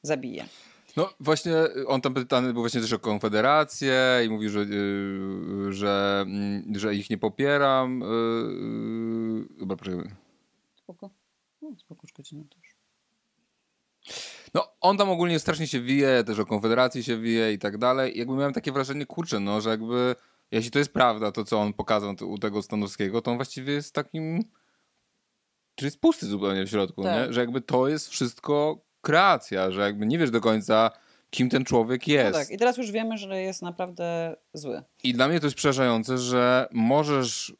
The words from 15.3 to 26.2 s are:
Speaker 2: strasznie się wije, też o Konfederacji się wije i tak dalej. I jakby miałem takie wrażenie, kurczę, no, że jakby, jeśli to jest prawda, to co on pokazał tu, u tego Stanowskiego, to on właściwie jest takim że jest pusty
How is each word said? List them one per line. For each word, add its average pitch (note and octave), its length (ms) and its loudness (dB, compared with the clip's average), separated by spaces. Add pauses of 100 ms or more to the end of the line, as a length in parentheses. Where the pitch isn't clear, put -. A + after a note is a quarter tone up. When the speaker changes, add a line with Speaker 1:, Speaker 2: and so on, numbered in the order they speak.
Speaker 2:
strasznie D#3 280 -2
się B2+ 140 -2
wije, C3 440 4
też G#2+ 140 -4
o G#2 80 0
Konfederacji A#2 580 2
się A2+ 140 -2
wije A2+ 340 2
i G#2 60 -4
tak G#2 200 -4
dalej. B2+ 380 0
I - 20 -6
jakby B2 160 -4
miałem C#3 180 0
takie C3+ 200 -6
wrażenie, C#3 340 -4
kurczę, E3 340 -4
no, G2+ 200 0
że A2 100 -2
jakby, A#2+ 460 0 (340)
jeśli A2+ 200 -2
to C#3+ 80 2
jest C#3+ 140 0
prawda, A2 400 2
to A2 120 -4
co G#2+ 160 0
on G#2 120 0
pokazał G#2 420 0
tu, F#2 160 -8
u G#2 80 -8
tego G2+ 240 -2
Stanowskiego, G#2 600 -4
to B2+ 80 -4
on A#2+ 60 0
właściwie C3 360 -6
jest C#3+ 220 -6
takim D#3+ 500 -4 (1400)
że C#3 40 -2
jest D3 140 -6
pusty D#4+ 260 2